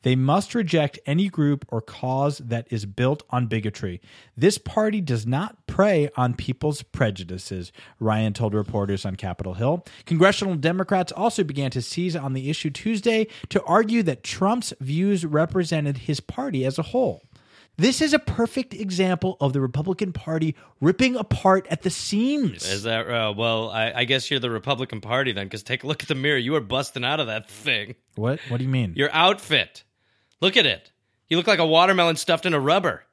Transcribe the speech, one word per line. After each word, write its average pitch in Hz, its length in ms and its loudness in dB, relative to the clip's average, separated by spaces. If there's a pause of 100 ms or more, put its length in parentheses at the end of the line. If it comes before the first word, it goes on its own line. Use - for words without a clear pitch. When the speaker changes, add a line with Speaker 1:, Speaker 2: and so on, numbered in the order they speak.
Speaker 1:
They 127 160 4
must 143 380 2
reject 165 500 0
any 170 240 0
group 147 400 0
or 113 140 -2
cause 135 560 -2
that 117 320 -4
is 104 160 -4
built 123 420 0
on 123 200 0
bigotry. 104 520 -4 (340)
This 185 220 4
party 214 460 -2
does 117 240 -2
not 143 400 -4
prey 185 500 2
on 123 160 2
people's 143 500 -4
prejudices, 92 880 -4 (300)
Ryan 110 320 2
told 107 220 -2
reporters 101 500 -2
on 92 120 -6
Capitol 92 380 -6
Hill. 135 300 -2 (220)
Congressional 190 480 4
Democrats 175 580 0
also 214 320 0
began 135 280 -4
to 123 100 -4
seize 170 340 -4
on 135 160 -4
the 131 160 -4
issue 156 220 -4
Tuesday 220 560 0 (240)
to 202 140 0
argue 220 400 4
that 147 200 -2
Trump's 220 560 -2
views 165 460 0
represented 156 720 0
his 143 220 -4
party 202 440 -4
as 135 140 -2
a 170 40 -2
whole. 220 420 -2 (520)
This 247 240 4
is 302 140 2
a 302 60 6
perfect 233 520 -2
example 185 680 0
of 139 120 2
the 139 80 2
Republican 165 520 -2
Party 160 420 -2 (260)
ripping 247 360 4
apart 190 540 2
at 160 120 -4
the 185 80 0
seams. 220 720 0
Speaker 2:
Is 98 200 -4
that, 113 260 -2
uh, 110 260 0
well, 113 320 0
I, 113 240 -2
I 123 120 2
guess 127 260 0
you're 139 80 0
the 123 100 -2
Republican 120 520 -4
Party 120 320 -2
then, 98 160 -6
'cause 104 160 -10
take 131 180 -6
a 135 60 -8
look 147 140 -4
at - 60 -12
the 151 60 0
mirror. 139 240 0
You 127 160 -2
are 151 60 2
busting 127 440 -6
out 143 140 -2
of 147 80 -2
that 107 240 -8
thing. 110 460 -4 (180)
Speaker 1:
What? 123 240 -2 (100)
What 120 100 -2
do 127 40 -2
you 131 80 -2
mean? 120 240 0
Speaker 2:
Your 139 180 2
outfit. 160 680 2 (580)
Look 190 160 2
at 202 100 6
it. 101 260 -4 (360)
You 160 80 2
look 175 120 2
like 202 100 6
a 160 80 4
watermelon 170 480 6
stuffed 160 320 0
in 175 80 2
a 147 60 4
rubber. 151 420 2 (100)